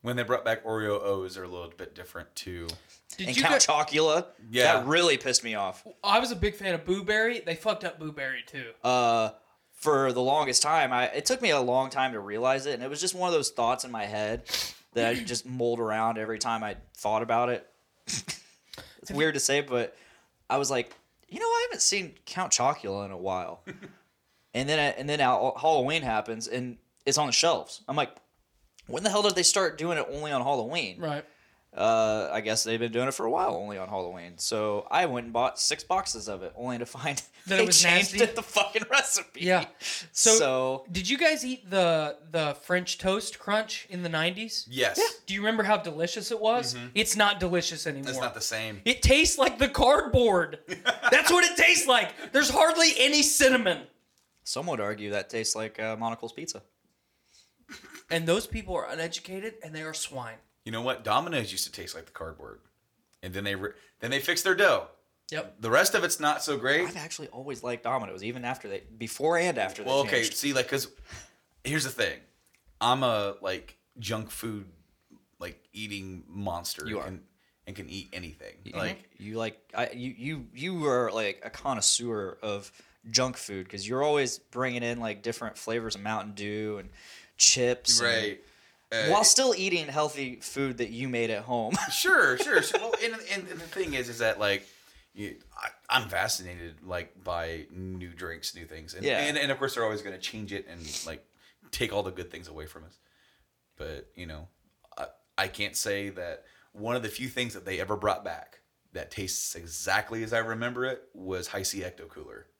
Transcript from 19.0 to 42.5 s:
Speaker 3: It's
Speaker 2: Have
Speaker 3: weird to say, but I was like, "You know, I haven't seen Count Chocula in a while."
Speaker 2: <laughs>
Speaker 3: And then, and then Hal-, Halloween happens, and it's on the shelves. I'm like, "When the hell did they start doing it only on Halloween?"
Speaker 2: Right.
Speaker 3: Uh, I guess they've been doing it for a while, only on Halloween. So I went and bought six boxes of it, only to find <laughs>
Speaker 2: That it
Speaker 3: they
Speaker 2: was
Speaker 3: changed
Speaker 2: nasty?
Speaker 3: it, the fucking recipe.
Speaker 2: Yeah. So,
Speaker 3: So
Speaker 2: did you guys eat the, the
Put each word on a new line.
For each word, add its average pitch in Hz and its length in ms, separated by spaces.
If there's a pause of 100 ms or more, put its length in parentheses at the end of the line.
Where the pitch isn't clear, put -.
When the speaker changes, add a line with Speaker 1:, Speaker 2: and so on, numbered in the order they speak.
Speaker 3:
It's - 100
Speaker 2:
Have 139 80
Speaker 3:
weird 156 160
to 139 60
say, 143 200
but 127 340 (540)
I 131 80
was 139 140
like, 127 200 (380)
"You - 120
know, 466 60
I 466 220
haven't - 140
seen - 320 (100)
Count - 280
Chocula 104 520
in 98 60
a 95 80
while." 90 480
Speaker 2:
<laughs> 190 80 (840)
Speaker 3:
And 135 120
then, 156 100 (180)
and 139 120
then 147 100
Hal-, 127 420
Halloween 151 420
happens, 113 440
and 123 320 (260)
it's 139 140
on 147 80
the 123 60
shelves. - 560
I'm 143 80
like, 143 180 (720)
"When 135 160
the 208 80
hell 208 120
did 202 120
they 180 80
start 170 340
doing 160 220
it 131 100
only 147 220
on 135 120
Halloween?" 143 580
Speaker 2:
Right. 151 240 (520)
Speaker 3:
Uh, 110 560
I 107 80
guess 110 220
they've 113 160
been 117 140
doing 117 160
it 131 60
for - 120
a 113 60
while, 165 240
only 101 220
on 92 100
Halloween. 90 500
So 107 540
I 175 140
went 123 180
and 117 80
bought 120 260
six - 240
boxes 143 460
of 92 160
it, 85 100
only 120 240
to 120 80
find 139 340 (140)
<laughs> - 140
Speaker 2:
That 190 80
it - 20
Speaker 3:
they - 80
Speaker 2:
was 180 160
Speaker 3:
changed 185 300
Speaker 2:
nasty? 208 100
Speaker 3:
it, - 140
the 226 60
fucking - 460
recipe. - 520
Speaker 2:
Yeah. 180 240 (480)
So, - 260
Speaker 3:
So 131 540
Speaker 2:
did 180 160
you 269 100
guys 311 260
eat 254 240
the, 165 480 (140)
the 156 320